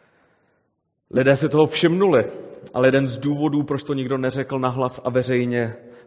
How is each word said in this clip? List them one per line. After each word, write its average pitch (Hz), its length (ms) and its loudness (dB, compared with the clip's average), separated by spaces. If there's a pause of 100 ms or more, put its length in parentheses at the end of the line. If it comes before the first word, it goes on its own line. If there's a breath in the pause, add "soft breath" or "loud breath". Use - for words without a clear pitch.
(1120 soft breath)
Lidé 131 260 4
si 151 120 -2
toho 151 180 4
všimnuli, 165 580 2 (500)
ale 127 140 4
jeden 135 200 2
z 117 100 -8
důvodů, 143 440 -2
proč 139 200 -6
to 147 120 -6
nikdo 131 240 -4
neřekl 131 400 -4
nahlas 127 460 -4
a 127 60 -2
veřejně, 120 640 -2 (300 loud breath)